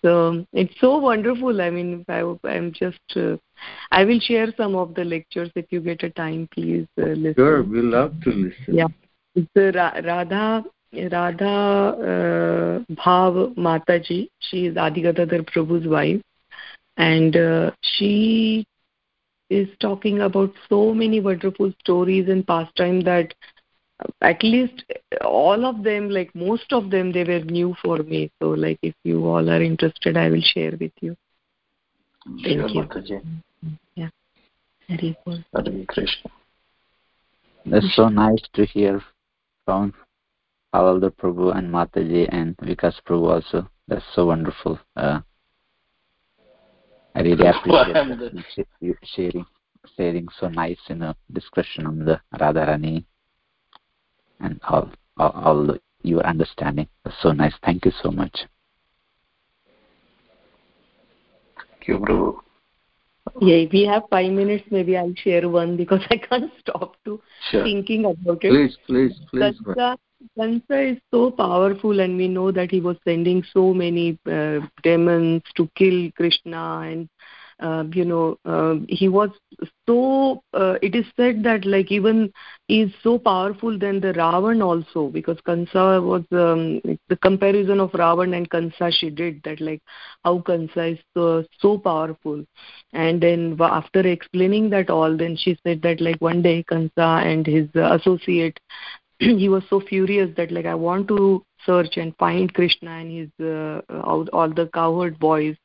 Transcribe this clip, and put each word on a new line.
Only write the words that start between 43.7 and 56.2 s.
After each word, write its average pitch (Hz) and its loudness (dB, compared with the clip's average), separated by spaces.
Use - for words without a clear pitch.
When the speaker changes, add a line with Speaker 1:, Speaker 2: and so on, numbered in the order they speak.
Speaker 4:
That's - -4
so 87 2
wonderful. 82 -4
Uh, 71 -2
I - -2
really 85 4
Speaker 3:
<laughs> - -
Speaker 4:
appreciate 87 2
Speaker 3:
Well, 85 6
I'm 277 2
Speaker 4:
that 123 -8
Speaker 3:
the - -14
Speaker 4:
you 170 -14
sh-, 98 -8
you 87 -4
sharing, 87 -6
sharing 90 -4
so 92 -6
nice, 85 -6
you 165 -10
know, 170 -8
discussion - -6
on 78 -6
the 80 2
Radharani 151 -2
and - -8
all, - 0
all, - 2
all 76 2
the, - -2
your 82 0